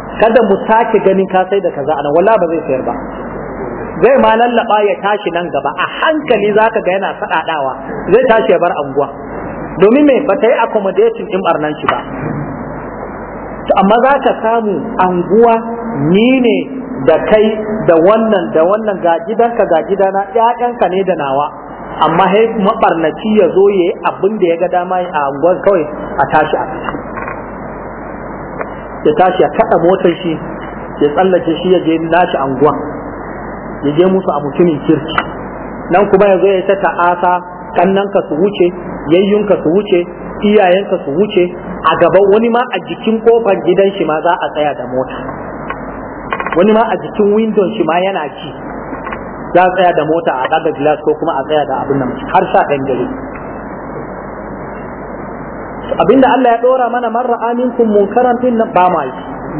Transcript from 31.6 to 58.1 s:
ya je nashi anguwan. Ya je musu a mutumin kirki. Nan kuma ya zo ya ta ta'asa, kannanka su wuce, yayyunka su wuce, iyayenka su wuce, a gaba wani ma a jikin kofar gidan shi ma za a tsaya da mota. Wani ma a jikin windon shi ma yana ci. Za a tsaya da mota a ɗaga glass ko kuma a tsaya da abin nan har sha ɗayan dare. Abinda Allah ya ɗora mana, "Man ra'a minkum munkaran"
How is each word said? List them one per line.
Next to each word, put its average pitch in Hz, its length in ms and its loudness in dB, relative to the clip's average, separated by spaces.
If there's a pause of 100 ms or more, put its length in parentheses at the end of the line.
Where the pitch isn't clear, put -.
ya 180 100 4
je 160 220 2
nashi 170 340 2
anguwan. 139 400 2 (1040)
Ya 143 140 -2
je 160 120 4
musu 190 240 2
a 151 120 -2
mutumin 147 400 0
kirki. - 360 0 (680)
Nan 185 200 4
kuma 202 220 4
ya 196 100 4
zo 175 100 2
ya 196 180 2
ta 196 120 2
ta'asa, 180 560 0 (380)
kannanka 190 520 2
su 160 120 -6
wuce, 185 320 2 (380)
yayyunka 196 500 2
su 147 160 0
wuce, 190 300 2 (380)
iyayenka 196 600 4
su 147 140 -6
wuce, 185 320 2 (340)
a 160 160 0
gaba 170 300 4
wani 214 260 4
ma 233 100 2
a 196 200 -4
jikin 220 400 -4
kofar 226 360 4
gidan 190 360 2
shi 180 120 -4
ma 156 140 -2
za 170 160 2
a 165 140 -4
tsaya 147 260 -2
da 127 100 -8
mota. 127 340 -6 (1300)
Wani 190 220 4
ma 220 80 4
a 190 140 0
jikin 202 340 -2
windon 214 400 2
shi 110 140 -2
ma 160 140 0
yana 185 300 -2
ci. - 220 -14 (1000)
Za 175 140 4
a 185 80 4
tsaya 180 220 2
da 160 100 0
mota 156 320 0
a 127 120 -4
ɗaga 156 260 0
glass 143 280 0
ko 156 140 0
kuma 156 180 -2
a 135 120 -2
tsaya 151 180 0
da 135 140 -2
abin 127 200 -2
nan 127 140 -2 (120)
har - 220 2
sha - 160 2
ɗayan 143 240 0
dare. 127 220 -2 (2750)
Abinda 214 360 4
Allah 247 220 4
ya 233 100 2
ɗora 247 300 2
mana, 240 180 -2
"Man 226 160 -2
ra'a 240 300 -2
minkum 240 340 0
munkaran" 214 500 2